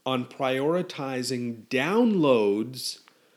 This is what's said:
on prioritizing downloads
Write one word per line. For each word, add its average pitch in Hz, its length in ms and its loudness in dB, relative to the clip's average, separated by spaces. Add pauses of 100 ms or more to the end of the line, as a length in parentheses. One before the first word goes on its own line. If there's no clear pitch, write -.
on 127 200 -2
prioritizing 131 1400 -4
downloads 131 1300 2 (360)